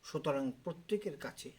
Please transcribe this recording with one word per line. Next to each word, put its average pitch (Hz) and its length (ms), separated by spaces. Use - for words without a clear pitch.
সুতরাং 143 400
প্রত্যেকের 180 600
কাছে - 340